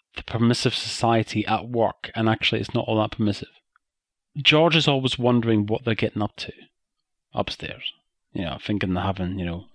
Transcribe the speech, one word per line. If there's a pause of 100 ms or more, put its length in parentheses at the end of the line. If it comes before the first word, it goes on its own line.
(140)
the
permissive
society
at
work,
and
actually
it's
not
all
that
permissive. (880)
George
is
always
wondering
what
they're
getting
up
to (840)
upstairs. (400)
You
know,
thinking
they're
having,
you
know, (100)